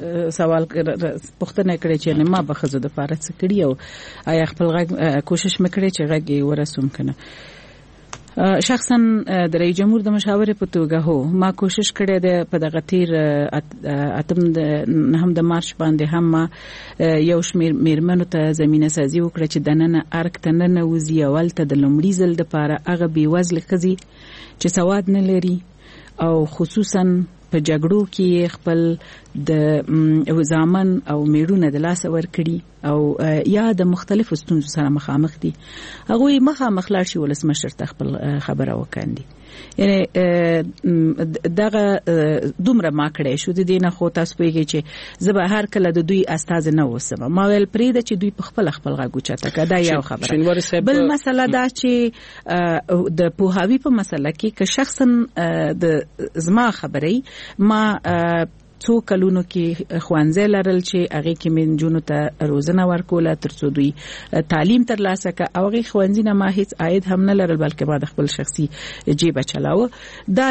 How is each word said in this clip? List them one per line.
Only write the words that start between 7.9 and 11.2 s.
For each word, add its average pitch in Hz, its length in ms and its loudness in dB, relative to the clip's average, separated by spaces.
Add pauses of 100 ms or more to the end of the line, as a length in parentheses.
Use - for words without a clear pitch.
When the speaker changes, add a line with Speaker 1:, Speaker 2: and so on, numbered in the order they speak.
Speaker 1:
شخصاً، 247 380 0 (540)
د 170 40 0
رئیس 175 200 2
جمهور 214 260 2
د 202 60 -4
مشاورې 208 520 0
په 190 60 -2
توګه، 160 380 0
هو، 151 200 2